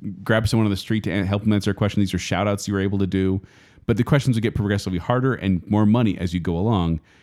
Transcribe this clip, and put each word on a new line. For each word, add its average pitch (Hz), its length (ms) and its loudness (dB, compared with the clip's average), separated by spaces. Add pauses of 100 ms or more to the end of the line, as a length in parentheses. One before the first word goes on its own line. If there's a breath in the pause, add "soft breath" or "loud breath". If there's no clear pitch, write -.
(240)
grab 110 240 2
someone 113 180 2
on 104 60 2
the 95 60 -2
street 110 280 -2
to 104 60 -4
an-, 95 140 -2
help 101 180 -2
them 107 100 2
answer 101 180 0
a - 20 2
question. 104 280 0
These 95 120 -2
are 92 60 0
shout-outs 101 480 -2
you 104 60 -2
were 98 80 0
able 98 180 0
to 98 80 0
do. 95 340 0 (440 loud breath)
But 117 100 0
the 113 80 2
questions 131 320 2
would 110 80 -2
get 113 120 0
progressively 101 440 0
harder 127 340 0
and 92 360 -2
more 104 160 4
money 110 320 2
as 87 160 -4
you 90 80 -2
go 85 160 -2
along. 87 420 0 (240 soft breath)